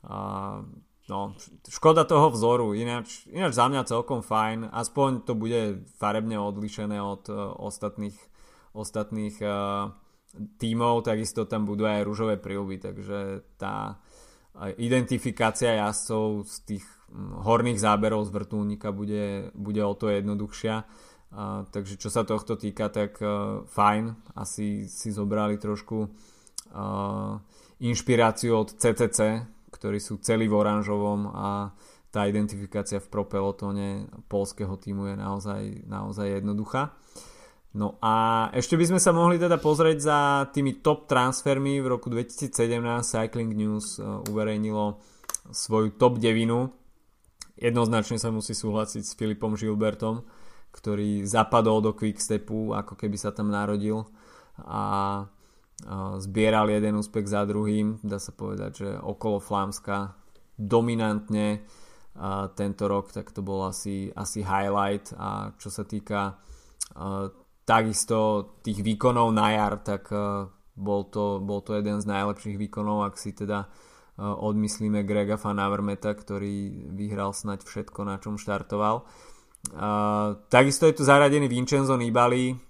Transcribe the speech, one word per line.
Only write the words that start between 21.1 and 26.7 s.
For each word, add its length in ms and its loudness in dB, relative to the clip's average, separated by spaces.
A, 360 -8
takže 320 -8
čo 100 -8
sa 160 0
tohto 320 -2
týka, 320 -4
tak, 320 -4
e, 80 -2
fajn. 380 4
Asi 520 -6
si 240 -8
zobrali 460 0
trošku, 480 -4
e, 40 -8